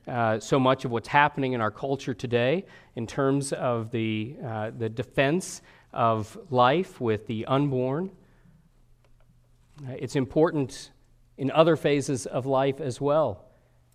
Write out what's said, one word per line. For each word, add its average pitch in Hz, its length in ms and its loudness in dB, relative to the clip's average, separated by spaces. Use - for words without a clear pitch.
uh, 113 320 0
so - 180 0
much 131 280 2
of 127 60 -6
what's 117 180 -4
happening 143 420 4
in 123 80 -2
our 107 120 0
culture 139 420 -6
today 123 520 0
in 117 100 -6
terms 139 460 0
of 117 400 -2
the, 110 520 -4
uh, 110 340 -6
the 113 100 -4
defense 139 760 -2
of 113 460 0
life 127 520 2
with 110 260 -2
the 113 180 -6
unborn. 139 640 -2
Uh, 123 140 -12
it's 131 160 -6
important 147 760 0
in 131 140 -2
other 160 240 6
phases 143 500 0
of 123 200 -4
life 135 340 0
as 135 220 -6
well. 143 440 0